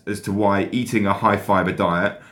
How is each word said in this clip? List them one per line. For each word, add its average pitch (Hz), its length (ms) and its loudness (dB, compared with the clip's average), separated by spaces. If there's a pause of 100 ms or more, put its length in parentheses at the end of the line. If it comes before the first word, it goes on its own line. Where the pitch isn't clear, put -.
as 101 140 -6
to - 100 -6
why 98 420 2
eating 113 340 0
a 98 80 2
high 101 240 2
fiber 92 340 0
diet 90 480 0 (120)